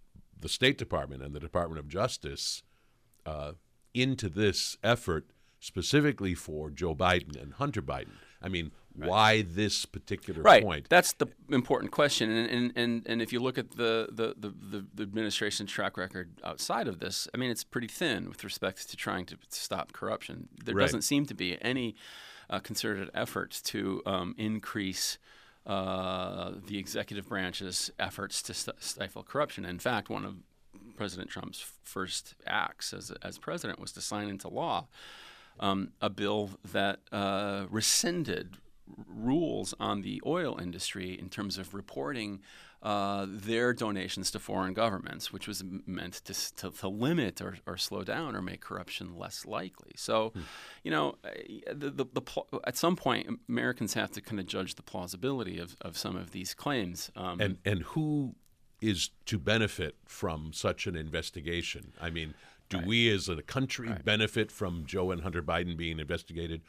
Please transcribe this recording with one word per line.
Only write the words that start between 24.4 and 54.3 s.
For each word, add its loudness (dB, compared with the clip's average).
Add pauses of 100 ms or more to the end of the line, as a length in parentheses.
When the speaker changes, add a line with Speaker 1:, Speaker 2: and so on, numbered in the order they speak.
Speaker 2:
uh, -2 (160)
the -4
executive -6
branch's -2
efforts -4
to -8
st-, -6
stifle -6
corruption. -2
In -6
fact, 0
one -4
of -8 (600)
President -6
Trump's -10
f-, -16
first -6 (100)
acts -2
as, -10 (120)
as -10
president -6
was -10
to -12
sign -2
into -8
law, -2 (720)
um, 2
a 0
bill 2 (220)
that, 2 (120)
uh, 0
rescinded 2 (320)
r-, -16
rules 2
on 0
the -4
oil 0
industry -4
in -10
terms -4
of -8
reporting, -6 (400)
uh, 2
their 2
donations -2
to -4
foreign 0
governments, 0
which -8
was -6
m-, -8
meant -6
to, -10
s-, -4
to, -8
to -4
limit 2
or, -8
or -6
slow -2
down -2
or -4
make -6
corruption -8
less -10
likely. -6
So, 2
Speaker 1:
Hmm. -6 (420)
Speaker 2:
you -4
know, 2
uh, -10 (440)
the, -6
the, -2
the -2
pl-, -6 (180)
at -2
some 4
point, 2
Americans 0
have 0
to -10
kind -4